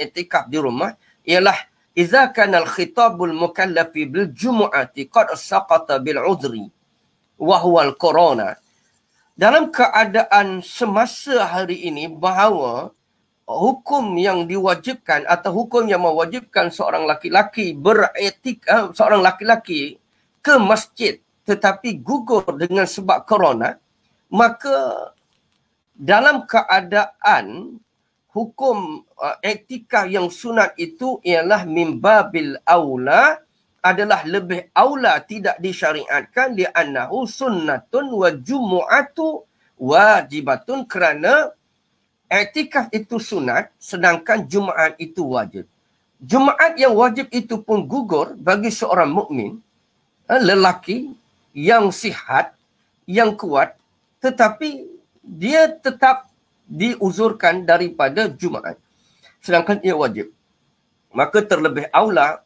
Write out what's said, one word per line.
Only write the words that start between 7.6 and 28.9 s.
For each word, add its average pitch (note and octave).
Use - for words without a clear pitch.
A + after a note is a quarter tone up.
huwa E3+
al-corona." C#3+
Dalam C#4+
keadaan G#3
semasa A3+
hari F3+
ini, D#3
bahawa E3+
hukum G#3
yang F#3
diwajibkan F#3
atau E3+
hukum A#3
yang F3+
mewajibkan E3+
seorang -
laki-laki F3
beriktikaf, G3+
seorang G#3
laki-laki F#3
ke C#4+
masjid G#3+
tetapi G3
gugur C#3
dengan F3+
sebab F#3+
corona, C#3
maka A#3
dalam A3+
keadaan F#3+
hukum, A3